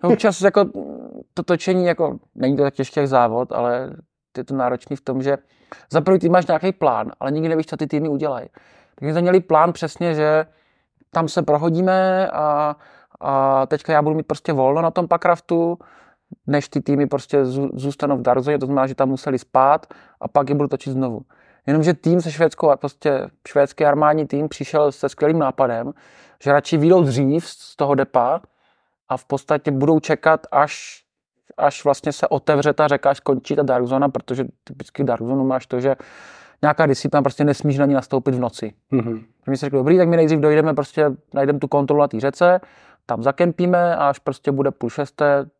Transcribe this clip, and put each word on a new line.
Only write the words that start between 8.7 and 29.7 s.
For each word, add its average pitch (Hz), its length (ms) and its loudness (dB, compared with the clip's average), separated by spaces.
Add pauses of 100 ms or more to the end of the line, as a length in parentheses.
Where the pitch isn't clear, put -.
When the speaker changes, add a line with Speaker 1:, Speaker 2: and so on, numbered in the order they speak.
Speaker 1:
Tak - 60 -16
my 147 100 -4
jsme 165 100 -2
měli 180 180 4
plán 165 340 2
přesně, 165 420 -4
že 151 300 2 (680)
tam 165 160 -2
se - 140 -2
prohodíme 185 920 0
a, 151 440 -2 (440)
a 135 460 0
teďka 151 280 -4
já 151 80 4
budu 156 140 0
mít 156 120 -4
prostě 151 260 -4
volno 139 280 2
na 165 100 0
tom 175 160 -2
packraftu, 170 720 0 (720)
než 143 220 -2
ty 143 120 -4
týmy 143 260 0
prostě 139 380 -2
zů-, 135 280 -4
zůstanou 139 440 -4
v 123 40 -6
Darzone, 127 380 0
to 135 60 -6
znamená, 135 220 -2
že 135 80 -8
tam 135 140 0
museli 131 300 -4
spát 139 460 2 (360)
a 135 60 -10
pak 139 220 0
je 143 60 0
budu 143 140 0
točit 135 240 -6
znovu. 131 280 -4 (460)
Jenomže 156 260 2
tým 170 280 0
se 160 100 -8
švédskou, 156 480 2
prostě 143 480 -4 (200)
švédský 143 380 0
armádní 151 420 2
tým 147 220 -4
přišel 147 420 -2
se - 180 -6
skvělým 160 300 0
nápadem, 131 540 -2 (500)
že 139 80 0
radši 147 260 2
vyjdou 170 260 4
dřív 139 440 0
z, - 40 -18 (200)
z - 40 -20
toho 143 200 0
depa 135 460 0 (680)
a 131 80 -4
v - 80 -14
podstatě 143 460 -2